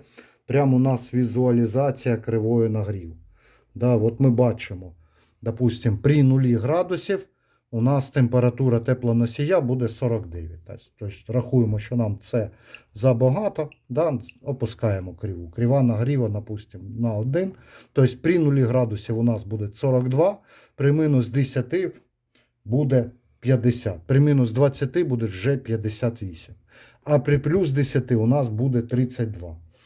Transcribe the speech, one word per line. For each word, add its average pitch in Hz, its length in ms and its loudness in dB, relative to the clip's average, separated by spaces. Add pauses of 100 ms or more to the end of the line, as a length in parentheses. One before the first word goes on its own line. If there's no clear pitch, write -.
(460)
прямо 131 320 2
у - 20 4
нас 131 340 0
візуалізація 123 1040 0
кривої 113 520 0
нагріву. 101 460 -4 (600)
Да, 120 200 2
от 113 240 0
ми 135 100 6
бачимо, 104 640 0 (480)
допустим, 113 560 0
при 143 260 4
нулі 131 320 4
градусів 175 720 -2 (440)
у 113 100 -2
нас 135 280 2
температура 123 720 2
теплоносія 123 840 0
буде 123 260 -2
сорок 110 400 -4
дев'ять. 82 400 -12
Тобто, 98 180 -18 (140)
тобто 107 340 -10
рахуємо, 120 460 0
що 120 160 -8
нам 104 220 -2
це 107 340 -4 (420)
забагато, 131 760 0 (200)
да, 143 300 -2 (220)
опускаємо 101 720 -4
криву. 87 360 -10
Крива 120 320 0
нагріва, 120 480 0
допустим, 104 520 -10 (180)
на 117 140 -2
один. 139 400 -2 (400)
Тобто 131 280 2
при 175 180 2
нулі 143 220 2
градусів 117 580 -2
у 117 40 2
нас 117 200 0
буде 104 300 -6
сорок 127 360 0
два, 170 280 2 (380)
при 139 160 2
мінус 147 380 2
десяти 143 640 -2 (760)
буде 123 460 0 (280)
п'ятдесят, 117 680 0
при 131 140 4
мінус 139 320 4
двадцяти 139 520 0
буде 123 220 -2
вже 139 320 -2
п'ятдесят 110 680 -4
вісім, 87 320 -14 (480)
а 147 160 2
при 143 200 2
плюс 156 320 0
десяти 131 440 0
у 110 120 2
нас 131 220 2
буде 120 320 0
тридцять 123 500 -2
два. 85 260 -14 (280)